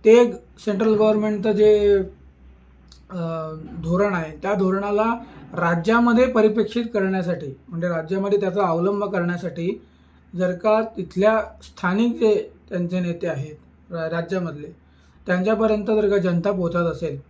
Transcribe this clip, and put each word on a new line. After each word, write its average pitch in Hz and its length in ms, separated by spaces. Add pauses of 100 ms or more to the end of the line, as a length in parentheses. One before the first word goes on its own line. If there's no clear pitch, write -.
ते 226 260 (280)
सेंट्रल 214 340
गव्हर्नमेंटचं 214 580
जे, 208 440 (1120)
अ, 185 80 (680)
धोरण 185 300
आहे, 160 240
त्या 202 160
धोरणाला 202 500 (500)
राज्यामध्ये 220 720
परिप्रेक्षित 220 680
करण्यासाठी, 185 600 (140)
म्हणजे 170 200
राज्यामध्ये 190 520
त्याचा 190 260
अवलंब 185 400
करण्यासाठी, 175 640 (640)
जर 180 220
का 214 260 (160)
तिथल्या 202 420 (240)
स्थानिक 214 560
जे 214 140 (360)
त्यांचे 180 300
नेते 170 280
आहेत 151 280 (360)
रा-, 165 180
राज्यामधले, 165 580 (600)
त्यांच्यापर्यंत 214 580
जर 214 240
का 202 80
जनता 175 340
पोहोचत 175 400
असेल 147 280 (100)